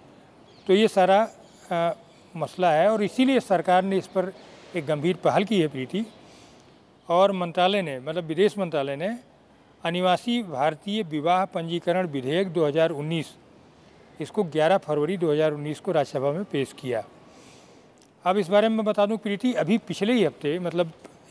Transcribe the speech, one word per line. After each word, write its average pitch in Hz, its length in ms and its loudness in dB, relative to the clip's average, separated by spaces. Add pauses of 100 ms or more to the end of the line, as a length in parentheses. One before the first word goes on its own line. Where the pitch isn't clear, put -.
(680)
तो 190 60 4
ये 214 140 6
सारा, 196 420 4 (420)
अ, 170 240 0 (400)
मसला 170 360 0
है 160 180 4
और 220 140 2
इसीलिए 262 360 2
सरकार 185 440 2
ने 190 140 0
इस 175 100 -4
पर 190 260 -4 (420)
एक 160 100 -6
गंभीर 151 300 0
पहल 160 280 2
की 202 180 2
है, 156 60 2
प्रीति। 139 380 -6 (1040)
और 185 220 4
मंत्रालय 185 500 0
ने, 143 180 -6
मतलब 156 240 -6
विदेश 165 340 0
मंत्रालय 147 380 -2
ने 196 220 -6 (680)
अनिवासी 185 600 0
भारतीय 160 600 -2
विवाह 165 420 0
पंजीकरण 175 640 -2
विधेयक 143 400 -2
दो 160 200 0
हज़ार 160 220 2
उन्नीस, 156 460 -6 (840)
इसको 180 220 -4
ग्यारह 156 340 2
फरवरी 156 400 -2
दो 165 140 0
हज़ार 151 200 2
उन्नीस 147 280 -8
को - 120 -6
राज्यसभा 139 400 0
में 175 120 -4
पेश 143 360 -4
किया। 117 240 -6 (1200)
अब 185 120 2
इस 190 100 0
बारे 208 220 4
में 220 60 0
मैं 220 100 -2
बता 208 200 2
दूं, 214 120 0
प्रीति, 208 360 -2
अभी 175 240 0
पिछले 202 360 -2
ही 233 100 4
हफ्ते, 151 360 -2
मतलब 170 320 -2 (400)